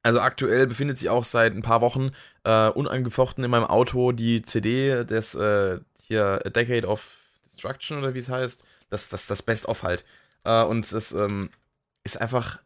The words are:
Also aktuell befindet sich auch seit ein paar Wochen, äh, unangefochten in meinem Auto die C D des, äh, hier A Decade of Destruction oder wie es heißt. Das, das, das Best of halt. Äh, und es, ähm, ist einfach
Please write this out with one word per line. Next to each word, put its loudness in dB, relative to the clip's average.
Also 4
aktuell 2
befindet -4
sich -4
auch 2
seit 4
ein -8
paar 2
Wochen, 0
äh, 4
unangefochten -2
in 0
meinem 4
Auto 2
die 2
C -2
D 0
des, -2
äh, 2
hier 0
A -4
Decade 0
of -4
Destruction -10
oder -4
wie -6
es -10
heißt. -6
Das, -4
das, -2
das -2
Best -2
of -4
halt. -4
Äh, 4
und -2
es, -4
ähm, -4
ist -6
einfach -4